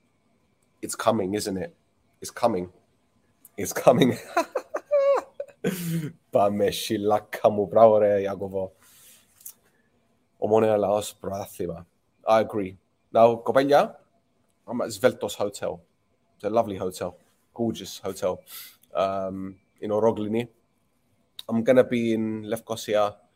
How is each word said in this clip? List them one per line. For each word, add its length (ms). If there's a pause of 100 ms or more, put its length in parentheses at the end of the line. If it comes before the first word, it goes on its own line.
(840)
It's 100
coming, 400
isn't 240
it? 180 (460)
It's 80
coming. 400 (880)
It's 160
coming. 380
<laughs> 40 (2250)
Pa 200
me 160
shilakamu, 1000
bravo 320
re, 260
Jagovo. 440 (1700)
Omone 380
la 140
os 280
brathima. 640 (440)
I 140
agree. 360 (340)
Now, 260
Cobelia, 580 (720)
I'm 140
at 80
Sveltos 440
Hotel. 480 (540)
It's 80
a 80
lovely 260
hotel, 400 (380)
gorgeous 420
hotel, 460 (500)
um, 640 (260)
in 80
Oroglini. 580 (1040)
I'm 140
gonna 200
be 300
in 300
Lefkosia 720 (200)